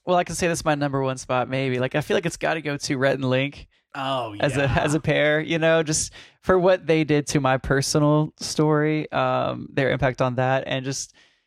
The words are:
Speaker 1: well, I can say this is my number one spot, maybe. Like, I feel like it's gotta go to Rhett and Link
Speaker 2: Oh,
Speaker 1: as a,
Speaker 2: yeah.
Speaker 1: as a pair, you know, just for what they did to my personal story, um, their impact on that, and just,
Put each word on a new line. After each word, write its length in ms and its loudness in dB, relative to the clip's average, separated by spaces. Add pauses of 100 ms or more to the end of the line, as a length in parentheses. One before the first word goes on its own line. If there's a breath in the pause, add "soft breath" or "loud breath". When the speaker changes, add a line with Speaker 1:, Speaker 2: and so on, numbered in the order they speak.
Speaker 1:
well, 100 2
I 80 4
can 120 -6
say 120 0
this 120 0
is 60 -12
my 100 2
number 260 0
one 160 -2
spot, 320 -2
maybe. 300 -2
Like, 160 -2
I 40 2
feel 160 -2
like 100 -2
it's 120 -4
gotta 240 -2
go 160 -4
to 200 -4
Rhett 180 2
and 140 -2
Link 380 -2 (260)
Speaker 2:
Oh, 460 -4
Speaker 1:
as 160 0
a, 60 2
Speaker 2:
yeah. 180 0
Speaker 1:
as 140 0
a 80 0
pair, 400 2
you 180 -4
know, 240 4
just 300 -4 (280 loud breath)
for 160 4
what 300 4
they 160 4
did 240 2
to 140 0
my 160 2
personal 840 2
story, 720 0
um, 600 -2
their 180 0
impact 300 0
on 140 0
that, 320 0
and 180 -6
just, 280 -8 (340 soft breath)